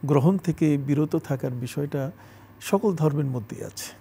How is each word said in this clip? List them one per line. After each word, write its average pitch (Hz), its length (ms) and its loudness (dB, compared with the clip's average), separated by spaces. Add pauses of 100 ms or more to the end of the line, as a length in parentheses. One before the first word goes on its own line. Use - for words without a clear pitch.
গ্রহণ 143 320 6
থেকে 156 400 2
বিরত 147 380 0
থাকার 135 360 -2
বিষয়টা 135 600 -4 (500)
সকল 196 340 2
ধর্মের 151 300 2
মধ্যেই 123 380 -6
আছে। - 380 -12